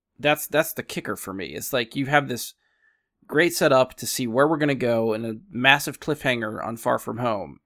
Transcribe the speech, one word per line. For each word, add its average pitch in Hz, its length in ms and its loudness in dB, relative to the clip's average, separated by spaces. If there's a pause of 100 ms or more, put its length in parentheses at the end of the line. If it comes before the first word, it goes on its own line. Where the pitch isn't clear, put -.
(200)
That's, 147 280 0
that's 156 260 0
the - 100 -8
kicker - 320 -8
for 95 180 -10
me. 95 160 -8
It's 110 240 -8
like 120 220 -2
you 135 120 -2
have 143 200 2
this 123 260 -8 (760)
great 170 260 4
setup 131 420 4
to 120 120 -10
see - 200 -4
where 123 200 4
we're 160 100 2
gonna 147 180 2
go 117 380 0
and 113 120 -4
a 110 120 -8 (140)
massive 135 480 4
cliffhanger 120 640 -4
on 117 140 -8
Far 123 220 0
From 113 180 -8
Home, 101 480 -4